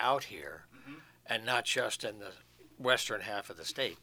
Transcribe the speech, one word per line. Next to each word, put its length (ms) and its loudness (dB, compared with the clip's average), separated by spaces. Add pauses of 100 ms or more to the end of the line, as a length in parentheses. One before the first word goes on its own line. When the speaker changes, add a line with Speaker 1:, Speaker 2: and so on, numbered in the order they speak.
Speaker 1:
out 240 6
here 380 -10 (140)
Speaker 2:
Mm-hmm. 180 -14 (320)
Speaker 1:
and 180 0
not 200 2
just 400 0
in 160 -4
the 120 -10 (460)
western 440 2
half 280 -4
of 60 -10
the 80 -12
state 380 -2